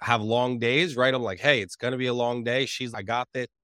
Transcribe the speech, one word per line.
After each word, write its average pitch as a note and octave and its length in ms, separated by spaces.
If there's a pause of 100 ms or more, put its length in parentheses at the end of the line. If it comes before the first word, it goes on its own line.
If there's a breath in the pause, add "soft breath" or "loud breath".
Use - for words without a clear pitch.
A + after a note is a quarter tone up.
have A#2+ 200
long A#2+ 360
days, C3 380
right, B2+ 180
I'm B2+ 100
like, F#2+ 160
"Hey, C3+ 220
it's F#2 140
gonna B2+ 220
be B2+ 100
a B2 60
long A#2+ 300
day." B2+ 220
She's, B2 280
"I G#2+ 100
got A#2 300
this." B2 140 (160)